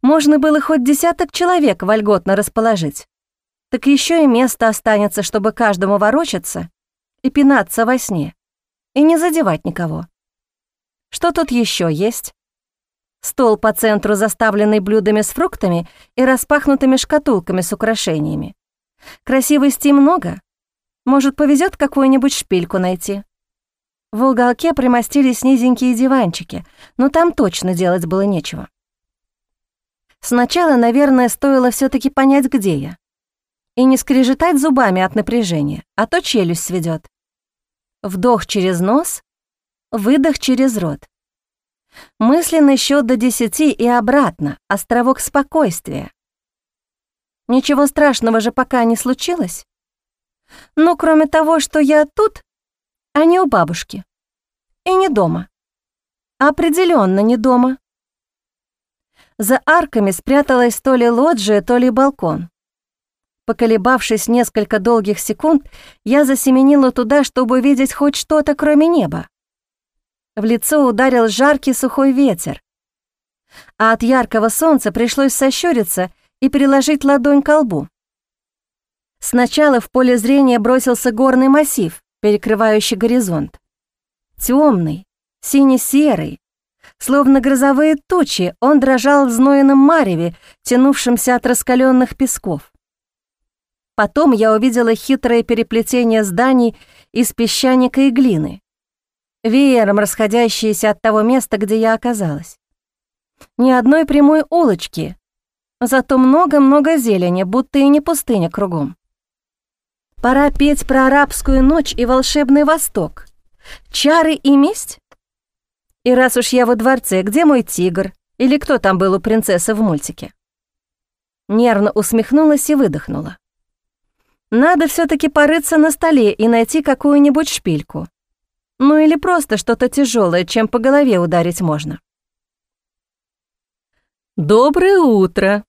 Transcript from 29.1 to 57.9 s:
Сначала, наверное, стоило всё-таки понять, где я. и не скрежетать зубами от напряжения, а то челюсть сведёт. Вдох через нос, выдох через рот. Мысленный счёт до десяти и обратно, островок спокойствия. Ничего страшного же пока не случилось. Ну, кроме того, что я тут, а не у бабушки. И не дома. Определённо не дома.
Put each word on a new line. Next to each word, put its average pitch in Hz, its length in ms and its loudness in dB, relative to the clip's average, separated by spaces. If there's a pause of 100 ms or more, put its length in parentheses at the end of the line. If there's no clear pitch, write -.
Сначала, 269 540 0
наверное, 247 540 2
стоило 262 400 0
всё-таки 269 400 -2
понять, 269 380 2
где 196 280 -2
я. 147 220 -10 (840)
и 254 60 4
не 262 100 4
скрежетать 269 640 0
зубами 254 420 0
от 185 140 -2
напряжения, 170 720 -4 (100)
а 214 100 -2
то 339 160 -4
челюсть 175 420 -2
сведёт. 165 440 -6 (960)
Вдох 196 420 -2
через 185 360 -2
нос, 254 420 -2 (640)
выдох 269 480 0
через 254 400 -2
рот. 160 300 -8 (1120)
Мысленный 285 560 2
счёт 277 300 0
до 247 100 0
десяти 247 560 -2
и - 160 -2
обратно, 240 800 -2
островок 240 540 -2
спокойствия. 233 880 -4 (1400)
Ничего 269 400 0
страшного 226 540 0
же 226 100 -4
пока - 320 -2
не 233 140 0
случилось. 262 680 -6 (1120)
Ну, 320 220 2
кроме 311 300 2
того, 311 340 0
что - 180 -4
я 302 260 2
тут, 427 380 -4 (720)
а 294 100 0
не 339 160 4
у 370 60 2
бабушки. 180 580 -4 (800)
И 370 100 -2
не 381 140 2
дома. 180 400 -2 (920)
Определённо 294 840 0
не 233 160 0
дома. 254 400 0 (1600)